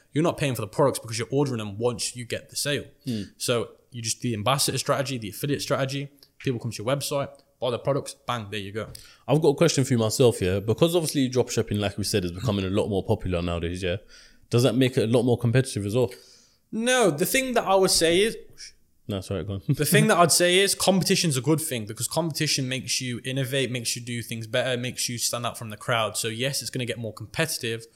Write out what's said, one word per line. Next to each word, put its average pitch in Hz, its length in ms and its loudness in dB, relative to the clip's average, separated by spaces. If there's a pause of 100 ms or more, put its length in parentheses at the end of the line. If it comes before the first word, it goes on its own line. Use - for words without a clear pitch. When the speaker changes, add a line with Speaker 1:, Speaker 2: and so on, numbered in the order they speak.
(140)
Speaker 1:
you're 147 100 0
not 175 140 0
paying 139 160 -2
for 120 80 -4
the 104 60 -6
products 139 320 2
because 113 180 -10
you're 113 140 -6
ordering 135 260 0
them 104 220 -8
once 120 360 -2
you 123 100 -10
get - 260 -8
the - 40 -14
sale. 143 300 -2 (200)
Speaker 2:
Hmm. 110 180 -4 (140)
Speaker 1:
So 120 320 0 (220)
you 120 120 -12
just, 110 180 -4
the 120 140 -2
ambassador 131 420 0
strategy, 135 400 -2
the 107 120 -8
affiliate - 340 -4
strategy, 139 460 -4 (280)
people 123 220 -2
come 120 120 -6
to 104 120 -10
your 127 120 2
website, 139 340 -4 (300)
buy 127 120 0
the - 80 -2
products, 139 360 -2 (120)
bang, 120 240 -4
there 107 80 -6
you 98 120 -10
go. 107 180 -6 (380)
Speaker 2:
I've 147 140 4
got 165 80 6
a 143 60 4
question 156 300 4
for - 80 0
you 120 60 4
myself, 110 400 4
yeah? 95 200 2
Because 113 360 2
obviously 147 340 0
drop 123 200 0
shipping, 107 300 -2
like 101 180 -2
we 104 60 -4
said, 95 220 0
is 87 60 -4
becoming 101 340 -2
a 92 40 -4
lot 95 200 0
more 95 140 0
popular 92 380 0
nowadays, 85 400 -4
yeah? 90 160 -2 (540)
Does 120 120 4
that 117 120 4
make 127 220 2
it 113 120 2
a - 20 2
lot 120 120 4
more 120 140 4
competitive 117 480 2
as 101 100 -4
well? 123 160 2 (600)
Speaker 1:
No, 233 400 2
the 156 140 0
thing 262 280 0
that 214 120 2
I 190 100 4
would 190 160 4
say 170 300 4
is 220 160 0 (680)
Speaker 2:
No, 98 140 -4
sorry, 92 220 -4
go 101 120 -6
on. 95 100 -6
<laughs> - 40 -8
Speaker 1:
the 143 160 0
thing 214 220 4
that 202 100 4
I'd 170 140 6
say 175 280 6
is 196 160 4
competition's 180 640 2
a 131 40 -2
good 151 200 2
thing 117 240 -4
because 113 220 -6
competition 156 600 -2
makes 127 340 -4
you 123 220 -6
innovate, 131 480 -2
makes 120 240 -4
you 123 60 -8
do 120 200 -6
things 113 260 -8
better, 123 300 0
makes 123 320 -4
you 120 80 -6
stand 120 280 -2
out 110 120 -6
from 113 120 -10
the 104 80 -12
crowd. 110 400 0
So 113 120 -2
yes, 127 320 -4
it's 113 100 -10
gonna 123 140 -4
get 110 120 -6
more 113 160 -8
competitive, 117 720 -4 (100)